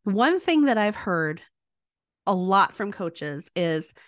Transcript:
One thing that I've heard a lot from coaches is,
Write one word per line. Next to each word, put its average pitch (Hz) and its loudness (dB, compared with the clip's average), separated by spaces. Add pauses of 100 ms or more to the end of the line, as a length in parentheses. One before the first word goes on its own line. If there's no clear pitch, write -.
One 254 2
thing 311 4
that 240 2
I've 208 0
heard 165 -4 (840)
a 196 2
lot 185 2
from 202 -6
coaches 165 -10
is, 165 -2 (200)